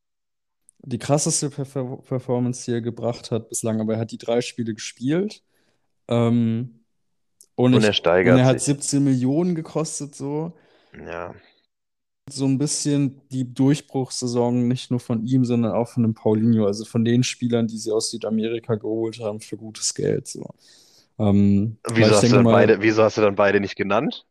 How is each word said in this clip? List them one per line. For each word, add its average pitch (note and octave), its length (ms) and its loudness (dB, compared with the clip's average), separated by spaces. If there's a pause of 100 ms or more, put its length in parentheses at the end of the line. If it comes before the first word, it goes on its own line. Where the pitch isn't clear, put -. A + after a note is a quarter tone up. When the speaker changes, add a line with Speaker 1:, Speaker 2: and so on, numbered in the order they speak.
(800)
Speaker 1:
die B2 180 -8
krasseste D3+ 500 -2
Perfor-, C3+ 540 -10
Performance, B2 640 -4
die B2 60 -4
er A#2 100 -2
gebracht A2+ 480 -6
hat A2+ 180 -4
bislang, A2 320 -4
aber A2 140 -2
er A2 60 -4
hat A2+ 100 -6
die A#2 80 -12
drei A#2+ 240 -2
Spiele A2+ 320 -6
gespielt. D#3+ 680 -6 (680)
Ähm, A#2 760 0 (720)
und B2 200 4
Speaker 2:
Und B2 60 6
Speaker 1:
ich, G#2+ 60 4
Speaker 2:
er G#2 80 4
steigert F#2+ 400 4
Speaker 1:
und B2+ 60 6
er B2+ 60 4
hat C3 140 2
Speaker 2:
sich. - 60 -6
Speaker 1:
siebzehn C#3+ 380 -2
Millionen C#3 500 0
gekostet, D#3+ 600 -8
so. D3+ 380 -8 (420)
Speaker 2:
Ja. E2+ 400 -12 (960)
Speaker 1:
So C3+ 140 -6
ein C3+ 140 2
bisschen C#3+ 720 -2
die B2+ 240 -6
Durchbruchssaison B2 1120 0
nicht B2 220 -4
nur B2 100 -2
von A2+ 260 -4
ihm, B2+ 200 2
sondern A#2 260 0
auch A2+ 160 -2
von A#2+ 140 -2
dem A2 120 2
Paulinho, A2 520 2
also G#2 180 -2
von A#2 200 -2
den A#2+ 200 2
Spielern, A#2 420 -2
die A2 120 -6
sie A2 120 -8
aus A2 200 -2
Südamerika A2 640 -4
geholt A2+ 460 -6
haben G#2+ 200 -6
für - 160 -14
gutes G#2+ 380 -10
Geld, - 340 -2
so. - 180 -14 (720)
Ähm, G2+ 600 2 (100)
Speaker 2:
Wieso A2+ 60 -6
Speaker 1:
weil A2 80 2
ich G#2+ 80 6
Speaker 2:
hast G#2+ 60 6
du G2+ 100 6
Speaker 1:
denke B2 100 6
Speaker 2:
dann A#2+ 80 6
Speaker 1:
mal A#2 80 6
Speaker 2:
beide, G#2 300 6
wieso A2 200 4
hast G#2+ 140 4
du A2 60 2
dann G2+ 120 4
beide G2+ 260 4
nicht G2 160 -6
genannt G#2 540 -2